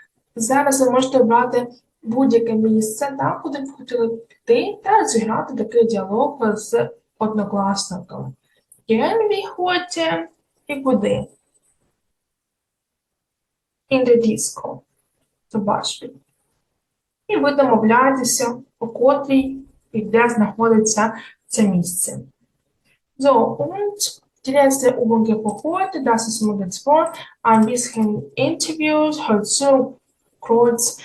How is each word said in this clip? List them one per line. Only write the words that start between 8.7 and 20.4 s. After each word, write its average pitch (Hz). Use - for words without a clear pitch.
Quién 349
ви 392
хоче 330
і 277
куди? 220
In 254
the 240
disco. -
Zum 208
Beispiel. -
І -
ви 285
домовляєтеся, 247
у 233
котрій 269
і 220
де 226
знаходиться 226